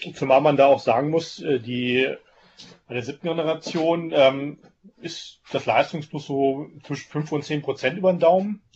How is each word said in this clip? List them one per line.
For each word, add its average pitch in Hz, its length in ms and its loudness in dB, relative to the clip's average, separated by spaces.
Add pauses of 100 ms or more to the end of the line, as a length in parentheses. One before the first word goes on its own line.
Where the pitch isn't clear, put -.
(160)
zumal 135 260 4
man 147 160 2
da 139 100 8
auch 139 120 6
sagen 127 300 0
muss, 160 320 -4
äh, 147 180 -2
die, 123 480 -2 (800)
bei 120 80 -10
der 123 80 -6
siebten 147 240 -10
Generation, 165 840 -2
ähm, 139 460 2 (420)
ist - 400 -16 (100)
das - 140 -4
Leistungsplus 143 640 -2
so 139 400 -2 (160)
zwischen - 260 -10
fünf 151 220 -6
und 147 120 -2
zehn 151 180 -4
Prozent 135 360 -4
über 185 160 2
den 175 60 -2
Daumen, 190 420 2 (140)